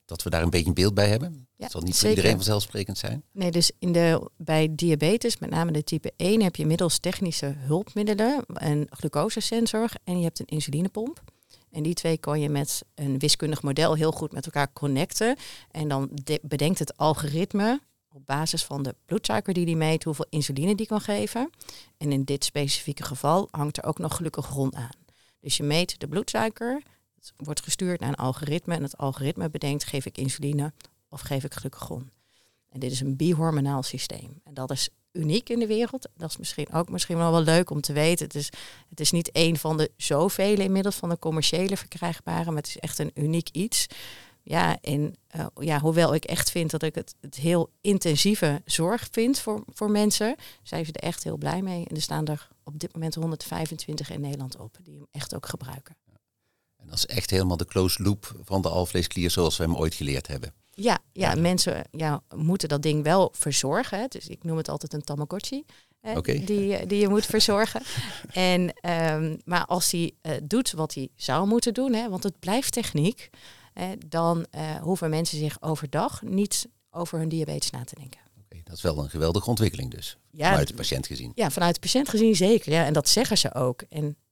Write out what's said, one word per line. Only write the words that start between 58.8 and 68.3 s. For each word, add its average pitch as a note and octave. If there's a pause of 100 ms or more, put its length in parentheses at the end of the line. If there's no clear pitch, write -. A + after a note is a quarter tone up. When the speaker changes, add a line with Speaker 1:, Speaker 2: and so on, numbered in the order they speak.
Speaker 1:
zoals E2
we -
hem E2
ooit D#2+
geleerd C#2
hebben. C#2 (260)
Speaker 2:
Ja, G3+ (140)
ja, F3+
Speaker 1:
Ja. -
Speaker 2:
mensen, F3+
ja, D#3 (120)
moeten E3
dat D3
ding D3+
wel E3+
verzorgen, D#3+
hè. A3+
Dus -
ik E3+
noem E3
het D#3
altijd D3
een D3
Tamagotchi, F3+ (360)
hè, A3
Speaker 1:
Oké. -
Speaker 2:
die, G3
die G3+
je G3+
moet G#3
verzorgen. A3 (280)
Speaker 1:
<laughs> -